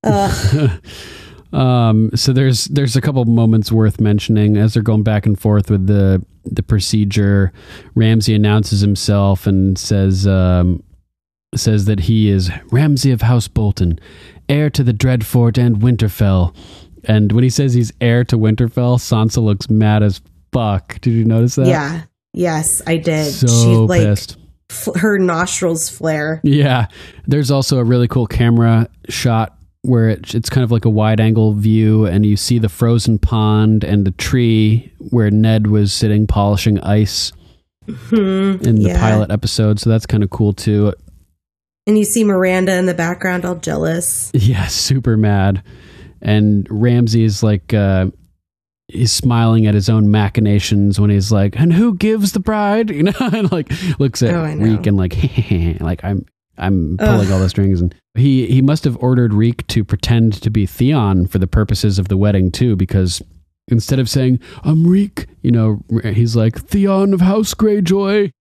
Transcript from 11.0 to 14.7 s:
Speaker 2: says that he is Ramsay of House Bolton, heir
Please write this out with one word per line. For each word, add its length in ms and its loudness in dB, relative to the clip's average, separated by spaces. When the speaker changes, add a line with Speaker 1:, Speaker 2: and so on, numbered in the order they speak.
Speaker 2:
says 320 0
that 140 0
he 280 2
is 220 0
Ramsay 400 2
of 100 -2
House 260 0
Bolton, 500 -2
heir 200 0